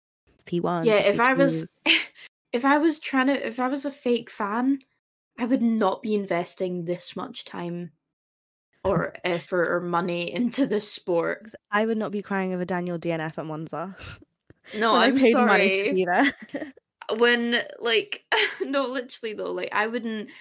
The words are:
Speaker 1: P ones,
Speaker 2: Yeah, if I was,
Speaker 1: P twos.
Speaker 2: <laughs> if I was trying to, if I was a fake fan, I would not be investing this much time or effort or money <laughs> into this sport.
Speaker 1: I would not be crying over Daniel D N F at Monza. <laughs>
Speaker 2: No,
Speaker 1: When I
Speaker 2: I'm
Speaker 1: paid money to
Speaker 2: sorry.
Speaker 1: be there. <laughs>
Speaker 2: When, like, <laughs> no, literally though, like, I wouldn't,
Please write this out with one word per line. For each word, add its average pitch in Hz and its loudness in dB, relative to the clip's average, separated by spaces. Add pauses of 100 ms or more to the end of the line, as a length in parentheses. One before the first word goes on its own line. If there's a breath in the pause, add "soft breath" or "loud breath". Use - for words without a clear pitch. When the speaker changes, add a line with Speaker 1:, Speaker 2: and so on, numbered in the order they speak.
(460)
Speaker 1:
P 175 -2
ones, 170 -2
Speaker 2:
Yeah, 214 6
if 202 2
I 262 4
was, 160 2
Speaker 1:
P 170 -14
twos. - - (160)
Speaker 2:
<laughs> - -2
if 240 -2
I 285 4
was 311 2
trying 262 0
to, 269 0
if 226 -8
I 247 0
was 277 -4
a 285 -4
fake 240 -2
fan, 240 0 (600)
I 240 -2
would 233 2
not 220 2
be 214 0
investing 180 -4
this 175 -6
much - -10
time 175 -10 (920)
or 180 0 (100)
effort 175 0
or 175 0
money 175 -2
<laughs> - -10
into 240 0
this 208 -2
sport. 165 -2 (200)
Speaker 1:
I 208 2
would 220 0
not 202 -2
be 202 -4
crying 190 -2
over 180 -4
Daniel 175 -4
D 170 -4
N 160 -2
F 160 -8
at 156 -6
Monza. 160 -8
<laughs> - -16 (680 loud breath)
Speaker 2:
No, 214 2
Speaker 1:
When 180 6
I 254 6
Speaker 2:
I'm 254 4
Speaker 1:
paid 262 6
money 202 6
to 190 0
Speaker 2:
sorry. 202 0
Speaker 1:
be 185 2
there. 214 4 (200)
<laughs> 285 -10 (420)
Speaker 2:
When, 233 2 (180)
like, - 0 (180)
<laughs> - -4
no, 277 0
literally 247 -6
though, - -6
like, 180 -4
I 214 0
wouldn't, 220 -4 (120)